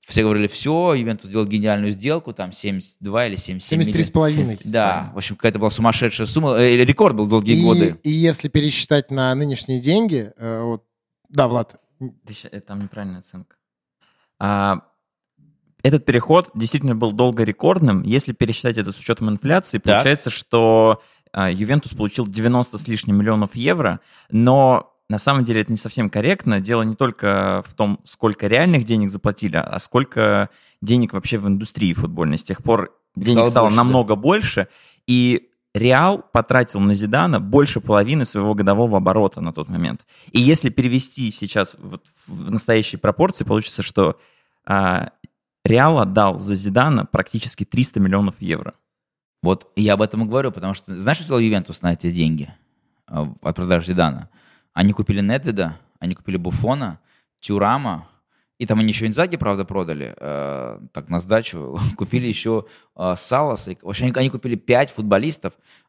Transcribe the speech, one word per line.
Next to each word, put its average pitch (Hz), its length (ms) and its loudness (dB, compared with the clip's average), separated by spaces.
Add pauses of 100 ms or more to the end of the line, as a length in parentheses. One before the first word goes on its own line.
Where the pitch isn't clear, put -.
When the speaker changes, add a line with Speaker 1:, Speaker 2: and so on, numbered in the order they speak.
Speaker 1:
Все 113 160 0
говорили: 104 240 2
«Всё, 160 480 0
Ювентус 113 340 -6
сделал 107 160 -2
гениальную 104 460 0
сделку, 139 420 -6
там 92 200 -12
семьдесят 98 480 -8
два 107 260 -2
или 101 80 -6
семьдесят 92 340 -10
семь 160 100 0
миллион». 165 140 2
Speaker 2:
Семьдесят - 0 -
три 160 100 2
с - 80 -4
половиной. 151 520 0
Speaker 1:
Да, 98 500 -2
в - 40 -12
общем, 98 180 -6
какая-то 107 240 0
была 107 100 2
сумасшедшая 113 560 0
сумма. 143 320 0
Э, 120 200 6
рекорд 135 380 4
был 107 120 0
долгие 110 320 4
Speaker 2:
И, 170 40 4
Speaker 1:
годы. 165 400 4
Speaker 2:
и 151 60 -2
если 160 380 2
пересчитать 147 640 0
на 131 240 0
нынешние 135 460 -4
деньги, 151 560 0
э, 113 240 -8
вот, 117 220 -6 (460)
да, 139 200 2
Влад. 120 260 -4 (240)
Speaker 3:
Да 123 340 -16
ща-, - 160 -20
э, 101 120 -14
там 101 220 -12
неправильная 95 360 -12
оценка. - 380 -20 (840)
А, 101 420 0 (1040)
этот 139 220 4
переход 156 500 4
действительно 123 400 -2
был 110 160 0
долго 117 320 2
рекордным. 113 600 2
Если 120 300 0
пересчитать 113 440 -2
это 101 140 -4
с - 80 -12
учётом 110 300 -2
инфляции, 127 480 0
Speaker 1:
Так. 98 60 -6 (120)
Speaker 3:
получается, 139 340 2
что, 113 720 4 (320)
а, 95 180 0
Ювентус 107 420 -2
получил 107 340 -4
девяносто 113 500 0
с - 100 -10
лишним 107 300 0
миллионов 104 380 0
евро, 127 440 0 (300)
но 127 640 4 (160)
на 104 100 -4
самом 139 260 2
деле 113 160 0
это 101 100 -2
не 110 60 -2
совсем 107 320 -4
корректно. 113 500 0
Дело 113 240 0
не 110 120 -4
только 98 680 -2
в - 80 -20
том, 101 300 -2
сколько - 440 -2
реальных 143 360 2
денег 107 280 0
заплатили, 101 440 -4
а - 240 -4
сколько 107 720 0 (320)
денег 113 320 0
вообще 98 240 -4
в 101 100 -4
индустрии 101 460 0
футбольной. 82 440 -4
С - 60 -8
тех - 200 -8
пор 107 280 0 (240)
Speaker 1:
Их 92 80 -8
Speaker 3:
денег 117 140 4 (100)
Speaker 1:
стало - 20 2
Speaker 3:
стало 117 160 4
Speaker 1:
больше, 107 120 4
да. 120 60 6
Speaker 3:
намного 123 320 2
больше, 156 520 0 (380)
и 123 380 2 (300)
Реал 127 500 4 (100)
потратил 120 460 2
на 101 160 4
Зидана 117 440 0
больше 117 420 2
половины 113 440 2
своего 104 300 -2
годового 104 420 2
оборота 95 440 2
на 85 120 -6
тот 78 160 -8
момент. 85 360 -6 (260)
И 120 100 2
если 139 280 4
перевести 127 600 -2
сейчас 104 480 -4
вот - 260 -16 (220)
в - 240 -12
настоящие 110 500 0
пропорции, 147 460 0
получится, 107 380 -2
что, 90 340 0 (480)
а, 92 460 -2 (520)
Реал 135 360 4
отдал 98 400 2
за 98 160 -4
Зидана 104 500 2
практически - 580 -6
триста - 360 -2
миллионов 98 400 2
евро. 87 340 -6 (720)
Speaker 1:
Вот 185 320 0
я 104 180 4
об 98 80 2
этом 110 220 -2
и - 20 -4
говорю, 123 260 -2
потому 92 220 -6
что 95 220 -14
знаешь, 110 220 -2
что 160 80 -12
сделал 143 160 0
Ювентус 104 420 -2
на 87 100 2
эти 87 180 -4
деньги, 80 400 -2 (560)
а, 76 240 -6 (100)
от 80 140 -6
продажи 90 320 -2
Зидана? 82 420 -2 (440)
Они 98 200 4
купили 101 280 -2
Недведа, 101 560 -2 (220)
они 90 160 -6
купили - 220 -6
Буфона, 92 600 -4 (400)
Тюрама, 101 680 -2 (520)
и 123 60 -8
там 107 140 0
они 110 80 2
ещё 110 180 -2
Инзаги, 160 320 -2
правда, 98 280 -4
продали, 80 520 -8
э, 69 640 -10 (120)
так, - 180 -14
на 85 100 -2
сдачу. 87 580 -4
<laughs> 104 200 -4
Купили 123 300 -4
ещё, 110 380 -4 (300)
э, 92 200 -4
Саласа. 127 560 -4
И, 92 80 -14
в - 100 -20
общем, 101 160 -4
они, 123 100 -2
они 131 160 0
купили 117 240 -6
пять 123 360 0
футболистов, 107 640 -2 (360)